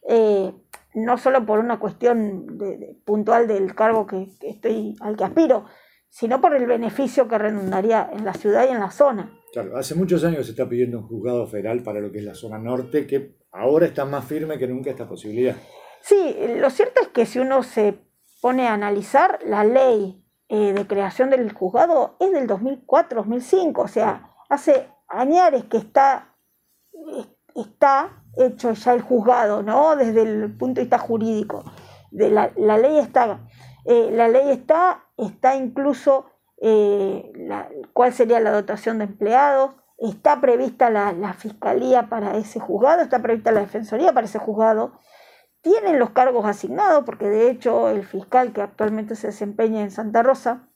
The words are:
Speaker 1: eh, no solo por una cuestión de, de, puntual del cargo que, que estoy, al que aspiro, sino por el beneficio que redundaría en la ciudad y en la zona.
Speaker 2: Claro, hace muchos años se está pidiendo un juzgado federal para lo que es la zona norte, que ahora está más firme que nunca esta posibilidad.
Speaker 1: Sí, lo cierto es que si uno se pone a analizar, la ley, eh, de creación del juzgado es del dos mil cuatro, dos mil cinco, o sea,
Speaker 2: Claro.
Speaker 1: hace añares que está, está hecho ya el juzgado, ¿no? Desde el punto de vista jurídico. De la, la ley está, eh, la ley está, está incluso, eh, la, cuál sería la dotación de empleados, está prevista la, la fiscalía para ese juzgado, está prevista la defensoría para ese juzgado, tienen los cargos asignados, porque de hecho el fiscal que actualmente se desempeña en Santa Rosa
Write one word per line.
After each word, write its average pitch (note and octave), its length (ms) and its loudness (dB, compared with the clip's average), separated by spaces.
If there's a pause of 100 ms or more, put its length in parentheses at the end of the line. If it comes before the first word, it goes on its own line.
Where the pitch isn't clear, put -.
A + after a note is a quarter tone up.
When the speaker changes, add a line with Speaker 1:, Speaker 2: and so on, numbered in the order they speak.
Speaker 1:
eh, G#3 440 2 (420)
no A#3 220 0
solo C4 280 2
por G#3+ 140 2
una A#3 200 -2
cuestión G#3+ 800 -2
de, G3 200 -8
de, - 280 -20
puntual A3 420 2
del G3 260 -2
cargo A3 320 0
que, G3 220 -10 (140)
que C#3+ 80 -12
estoy, A3 500 -6
al G#3+ 160 -8
que G#3+ 80 -4
aspiro, B3 400 2 (460)
sino B3 320 -4
por D4+ 140 4
el B3+ 100 0
beneficio A#3+ 640 -2
que A3+ 80 -2
redundaría G#3 760 -2
en G#3+ 140 -10
la F#3+ 80 -6
ciudad G#3+ 340 2
y C4+ 40 2
en A#3+ 80 -2
la F#3+ 120 -4
zona. B3+ 420 0 (200)
Speaker 2:
Claro, G#2 240 -10
hace C#3 180 -6
muchos F3 280 0
años D#3+ 220 -2
se - 60 -14
está A#2 160 -6
pidiendo A#2+ 320 -2
un G#2 80 -16
juzgado A2+ 400 -6
federal G#2+ 340 -6
para G#2+ 180 -8
lo G#2 120 -10
que G#2 80 -12
es G#2 40 -12
la G#2 120 -14
zona G#2+ 220 -14
norte, B2 500 -4
que C#3 300 -6 (140)
ahora C3+ 340 2
está C#3+ 200 -4
más C#3 200 -6
firme D#3 320 -8
que B2 100 -4
nunca C3 220 -8
esta B2+ 180 -10
posibilidad. A2 480 -6 (460)
Speaker 1:
Sí, F#4 340 2 (220)
lo - 120 2
cierto A#4 320 2
es - 80 0
que A#3 160 0
si B3 140 -6
uno C4 240 0
se G#3+ 360 0 (420)
pone B3+ 260 0
a A3+ 60 0
analizar, G#3 720 0
la G#3 180 0
ley, A3 600 2 (260)
eh, G#3 240 0
de G3 140 -4
creación G3+ 420 -2
del B3 240 0
juzgado C#4 680 0
es F#4+ 120 0
del C#4 160 0
dos G3 140 -4
mil C4 240 -6
cuatro, D4+ 340 0
dos G3+ 80 -6
mil A#3+ 140 -4
cinco, F4+ 420 0
o G#3 40 -4
sea, - 180 -2 (140)
Speaker 2:
Claro. - 140 -20 (160)
Speaker 1:
hace C#4 380 2 (200)
añares C#4+ 580 2
que - 120 -4
está, C4+ 580 0 (1200)
está C#4 680 0 (140)
hecho B3 360 0
ya B3 200 0
el A#3+ 80 0
juzgado, A3+ 640 2
¿no? C#4 320 2
Desde A3+ 260 2
el G#3+ 340 -2
punto B3+ 240 -4
de B3 60 0
vista B3 140 0
jurídico. G#3+ 640 -4 (480)
De G#3 180 2
la, G#3 280 2
la G#3+ 200 4
ley C#4+ 200 4
está, A#3 500 0 (380)
eh, A#3 260 4
la A#3 160 4
ley C4 240 4
está, D#4+ 540 2 (120)
está A3+ 380 0
incluso, C4+ 720 0 (340)
eh, G3+ 760 0
la, - 340 -10 (240)
cuál B3 200 4
sería A#3 260 4
la G#3+ 120 0
dotación G#3 480 -4
de G#3 60 -4
empleados, C4+ 720 2 (220)
está A#3+ 440 0
prevista B3 480 2
la, G3+ 240 0
la F#3 200 -6
fiscalía A#3 760 -2
para G#3 280 -4
ese G#3+ 220 -8
juzgado, C4+ 420 2
está B3+ 200 0
prevista A#3 300 0
la G#3+ 100 2
defensoría A3 520 -2
para A#3+ 120 0
ese G#3+ 140 -8
juzgado, A3 600 0 (600)
tienen F#4+ 380 2
los A3+ 120 2
cargos B3 340 2
asignados, D4 600 0
porque G3+ 240 -6
de A3 200 4
hecho A#3 400 0
el G#3 140 -2
fiscal G#3+ 500 -2
que G#3 80 -6
actualmente G#3+ 540 -6
se A3 120 -10
desempeña G#3 540 -4
en G3+ 100 -6
Santa A3 320 -2
Rosa B3+ 520 -2